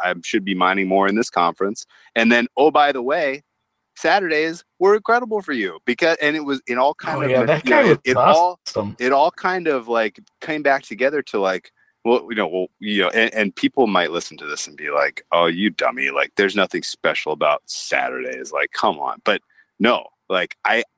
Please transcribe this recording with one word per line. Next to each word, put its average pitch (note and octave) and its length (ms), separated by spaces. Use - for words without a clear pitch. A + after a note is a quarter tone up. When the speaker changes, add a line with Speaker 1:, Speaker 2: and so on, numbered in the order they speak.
Speaker 1:
I F2+ 140
should G#2 200
be F#2+ 100
mining F#2 340
more G2 180
in G2 80
this A2+ 160
conference." G2+ 540
And A#2 160
then, A#2+ 240
oh, D3 140
by D3 200
the C3 120
way, C#3+ 400
Saturdays E3 680
were G3 180
incredible A3 460
for D3+ 100
you G2+ 320
because, D#3+ 380
and D3 120
it D#3 100
was C#3 220
in A#2+ 120
all C#3+ 160
kind D#3 240
Speaker 2:
Oh, C3+ 40
Speaker 1:
of, C3+ 80
Speaker 2:
yeah, B2+ 100
Speaker 1:
ma-, A#2 60
Speaker 2:
that D#3 180
Speaker 1:
you B3+ 60
know, D4+ 120
Speaker 2:
guy A3+ 60
Speaker 1:
it, - 20
Speaker 2:
was C#3+ 140
Speaker 1:
it B2+ 120
all, E3+ 500
Speaker 2:
awesome. G#2+ 320
Speaker 1:
it B2 140
all D3 180
kind F3+ 380
of, B2+ 180
like, A2+ 320
came D#3 220
back C#3 200
together C3 400
to, - 160
like, F#2+ 320
well, A#2 240
you A#2 60
know, G#2 140
well, F2+ 180
you G#2 220
know, F2+ 80
and, A2+ 220
and G#2 220
people C3+ 320
might F2+ 240
listen E2 280
to D#2 80
this D2 200
and D2 100
be D2+ 140
like, C#2+ 400
"Oh, E2+ 160
you F2 240
dummy. C2+ 400
Like, C#2 260
there's G2 200
nothing F#2 260
special - 500
about D2+ 340
Saturdays. C2 840
Like, C#2+ 220
come F2+ 260
on." C2 260
But G2+ 160
no, A2 280
like, F#2 360
I A2 180